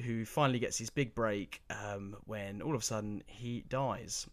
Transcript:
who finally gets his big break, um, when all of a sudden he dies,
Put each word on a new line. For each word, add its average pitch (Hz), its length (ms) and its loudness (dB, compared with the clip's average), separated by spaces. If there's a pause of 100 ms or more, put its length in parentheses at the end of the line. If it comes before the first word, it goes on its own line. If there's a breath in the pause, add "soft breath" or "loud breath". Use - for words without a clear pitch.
who 117 180 2
finally 131 360 4
gets - 180 0
his 113 140 -4
big 135 240 2
break, 104 560 2
um, 101 440 -4 (100)
when 101 360 -4
all 151 140 2
of 113 60 2
a - 40 -4
sudden 107 400 0
he 120 440 -6
dies, 131 640 -2